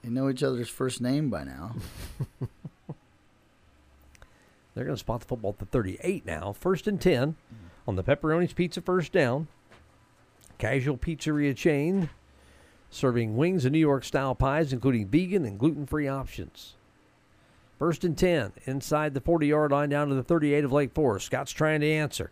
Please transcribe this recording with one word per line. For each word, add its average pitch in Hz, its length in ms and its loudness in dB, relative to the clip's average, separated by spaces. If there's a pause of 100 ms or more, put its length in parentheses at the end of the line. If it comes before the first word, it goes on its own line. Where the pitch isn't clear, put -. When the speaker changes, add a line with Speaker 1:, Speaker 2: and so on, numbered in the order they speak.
Speaker 1:
They 120 60 -8
know 135 200 0
each 135 140 -2
other's 123 240 -2
first 127 320 -4
name 139 280 0
by 82 140 -4
now. 69 320 -12 (680)
Speaker 2:
<laughs> 127 60 -6 (2250)
They're 120 100 -6
gonna 147 120 -4
spot 117 240 -6
the - 60 -20
football 110 260 -4
at - 60 -12
the 98 80 -8
thirty-eight 131 580 -2
now. 87 280 -6
First 180 340 -2
and 202 140 0
ten 151 360 2 (500)
on 98 100 -2
the 95 60 -2
Pepperoni's 156 500 2
Pizza 175 280 -2
first 180 320 0
down. 147 360 2 (1120)
Casual 131 380 0
pizzeria 147 580 0
chain 160 540 2 (800)
serving 117 460 0
wings 170 280 2
and 131 80 2
New 160 60 4
York-style 135 560 2
pies, 135 380 0
including 120 360 2
vegan 175 360 2
and 101 140 -6
gluten-free 147 500 0
options. - 680 -10 (1040)
First 160 260 0
and 165 120 0
ten 165 360 2 (120)
inside 147 480 -2
the 135 80 -4
forty-yard 151 520 4
line 143 180 2
down 147 180 2
to 139 60 0
the 131 80 0
thirty-eight 147 420 2
of 127 80 0
Lake 143 220 2
Forest. 123 320 2
Scott's 135 260 -6
trying 156 300 2
to 147 80 2
answer. 156 420 -2